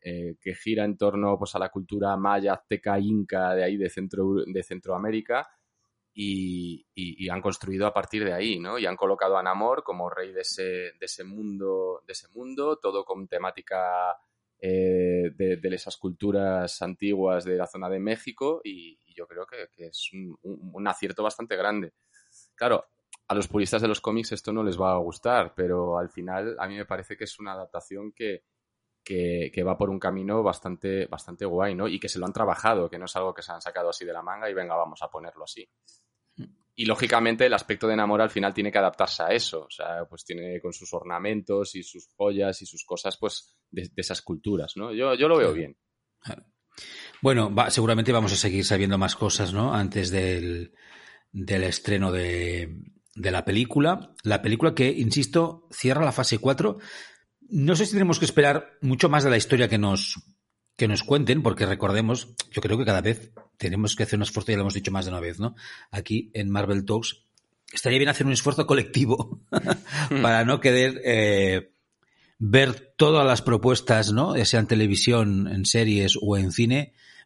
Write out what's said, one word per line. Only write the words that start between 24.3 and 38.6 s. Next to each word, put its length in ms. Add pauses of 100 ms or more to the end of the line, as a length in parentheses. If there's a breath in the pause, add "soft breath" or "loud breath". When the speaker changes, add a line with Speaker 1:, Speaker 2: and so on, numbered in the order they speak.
Speaker 1:
esto 180
no 120
les 160
va 140
a 40
gustar, 580
pero 420
al 120
final 500
a 80
mí 80
me 100
parece 300
que 80
es 160
una 140
adaptación 580
que, 320 (600)
que, 500
que 100
va 140
por 120
un 100
camino 440
bastante, 640
bastante 380
guay, 280
¿no? 140
Y 120
que 100
se 100
lo 60
han 80
trabajado, 560
que 100
no 60
es 100
algo 180
que 80
se 120
han 80
sacado 280
así 160
de 80
la 80
manga 280
y 40
venga, 220
vamos 260
a 80
ponerlo 360
así. 220 (1080 soft breath)
Y 120
lógicamente 600
el 80
aspecto 340
de 100
Namor 240
al 80
final 240
tiene 180